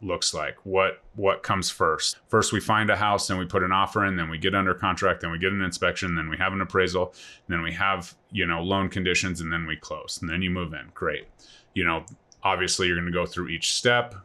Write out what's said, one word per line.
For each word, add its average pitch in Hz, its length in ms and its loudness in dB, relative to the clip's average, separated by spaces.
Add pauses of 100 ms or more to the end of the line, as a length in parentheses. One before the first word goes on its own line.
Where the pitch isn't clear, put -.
looks 90 320 -2
like, 76 320 -6
what, 95 360 2 (140)
what 98 260 0
comes 95 280 0
first. - 480 0 (100)
First, 110 260 2
we 104 60 2
find 107 300 2
a 98 80 4
house, 101 300 2
then 92 100 0
we 92 80 -2
put 92 180 0
an 90 80 0
offer 98 340 2
in, 95 120 0
then 82 120 -2
we 80 80 -6
get 95 180 0
under 95 180 2
contract, 92 480 0
then 85 100 -6
we 82 80 -4
get 95 140 2
an 98 80 -2
inspection, 90 540 0
then 80 140 -2
we 78 80 -4
have 95 160 0
an 98 80 -2
appraisal, 90 520 0 (340)
then 85 140 -2
we 82 120 -4
have, 95 400 0 (160)
you 92 160 -2
know, 85 160 0
loan 95 280 2
conditions, 90 520 0
and 82 100 -4
then 82 140 -2
we 80 120 -6
close, - 440 -12
and 85 80 -4
then 87 120 -2
you 92 80 0
move 87 240 -2
in. 67 200 -12
Great. 78 340 -4 (460)
You 90 120 0
know, 82 200 0 (380)
obviously, 92 440 2
you're 87 100 2
gonna 87 120 -2
go 87 160 0
through 90 220 -6
each 80 260 -2
step, 120 520 2